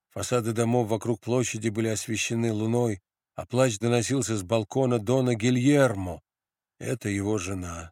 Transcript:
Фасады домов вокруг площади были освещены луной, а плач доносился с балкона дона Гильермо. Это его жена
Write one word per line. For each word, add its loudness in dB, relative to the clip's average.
Фасады -2
домов 2
вокруг -2
площади -2
были -2
освещены -2
луной, 0
а -10
плач 2
доносился 0
с -4
балкона 0
дона 2
Гильермо. 2
Это -6
его 0
жена -8